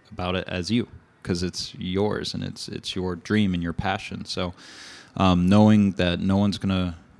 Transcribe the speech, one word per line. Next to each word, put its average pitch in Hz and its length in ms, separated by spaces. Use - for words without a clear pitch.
about 92 240
it 90 120
as 90 220
you, 113 180
'cause 87 200
it's - 320
yours 95 580
and - 100
it's, - 240
it's - 280
your 90 200
dream 107 380
and 87 100
your 85 100
passion. - 520
So, 90 280
um, 90 320
knowing 104 440
that 87 280
no 95 180
one's 101 200
gonna, 92 400